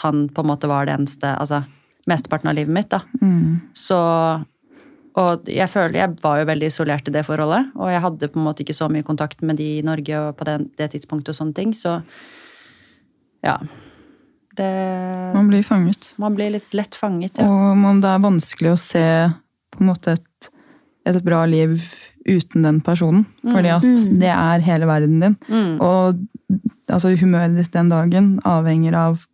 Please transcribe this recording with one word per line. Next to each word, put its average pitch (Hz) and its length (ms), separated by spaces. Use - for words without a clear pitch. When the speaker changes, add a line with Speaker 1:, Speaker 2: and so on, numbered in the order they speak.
Speaker 1:
han 147 260
på 156 140
en 156 80
måte 143 160
var 143 200
det 143 120
eneste, 139 400
altså, 143 260
mesteparten 156 420
av 147 60
livet 151 180
mitt, 208 160
da. 196 80
Speaker 2:
Mm. 170 380
Speaker 1:
Så, 165 720
og 175 320
jeg 185 240
føler, 170 240
jeg 175 260
var 147 200
jo 151 60
veldig 156 200
isolert 151 420
i 147 40
det 151 120
forholdet, 156 520
og 185 120
jeg 175 140
hadde 156 260
på - 80
en 156 80
måte 151 200
ikke 147 100
så 156 160
mye 151 140
kontakt 151 380
med 156 140
de 151 220
i 151 40
Norge 156 360
og 151 180
på - 80
det, 196 320
det 151 160
tidspunktet 147 360
og 156 80
sånne 156 180
ting, 208 180
så, 170 300
ja. 143 160
Det 185 800
Speaker 2:
Man 202 140
blir 202 140
fanget. 190 560
Speaker 1:
Man 208 160
blir 208 160
litt 208 240
lett 202 240
fanget, 185 400
ja. 202 80
Speaker 2:
Og 196 320
man, 196 240
det 196 80
er 190 80
vanskelig 175 560
å 175 40
se 165 260
på - 100
en 190 60
måte 175 320
et, - 320
et 180 180
bra 165 220
liv 160 320
uten 165 400
den 156 140
personen, 170 440
Speaker 1:
Mm. 240 80
Speaker 2:
fordi 180 240
at 175 80
Speaker 3:
Mm. 220 340
Speaker 2:
det 180 100
er 170 320
hele 165 260
verden 156 340
din. 202 160
Speaker 1:
Mm. 190 320
Speaker 2:
Og, 185 380
altså, 185 280
humøret 170 400
ditt 175 160
den 175 160
dagen 175 560
avhenger 160 500
av 165 400